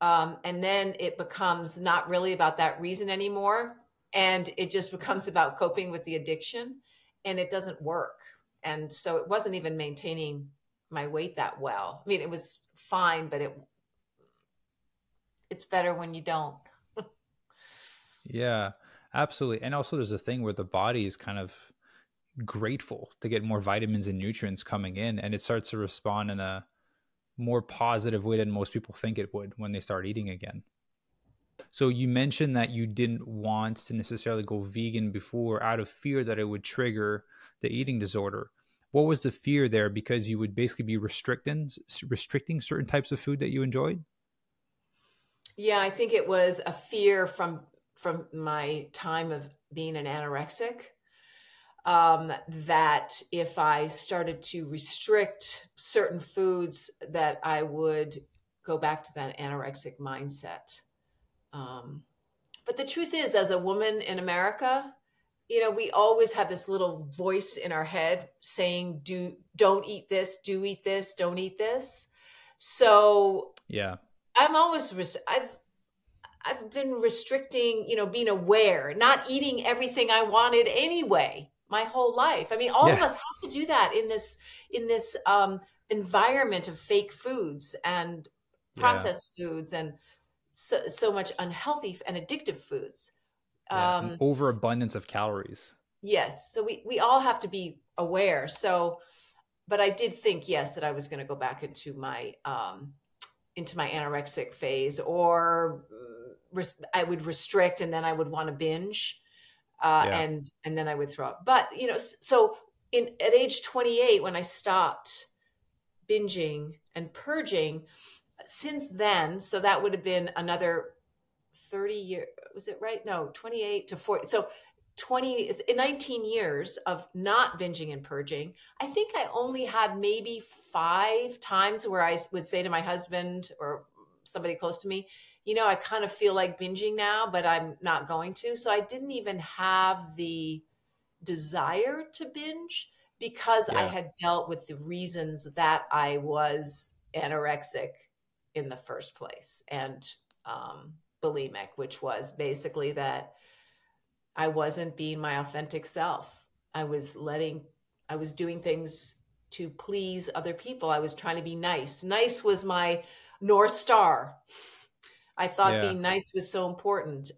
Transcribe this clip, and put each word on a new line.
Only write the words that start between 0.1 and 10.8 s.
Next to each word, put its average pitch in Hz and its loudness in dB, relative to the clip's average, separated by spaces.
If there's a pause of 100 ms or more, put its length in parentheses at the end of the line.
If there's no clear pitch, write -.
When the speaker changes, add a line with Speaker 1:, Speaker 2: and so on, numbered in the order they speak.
Speaker 1:
and 175 -4
then 190 2
it 180 -2
becomes 170 -2
not 175 2
really 185 0
about 160 4
that 156 2
reason 185 -4
anymore. 202 0 (340)
And 185 4
it 185 -2
just 185 -2
becomes 190 -4
about 160 4
coping 180 0
with 165 -8
the 160 -6
addiction, 196 -6 (420)
and 185 -2
it 180 -4
doesn't 190 -6
work. 160 -4 (420)
And 156 -6
so 180 0
it - -2
wasn't 202 0
even 160 -4
maintaining 147 -6 (400)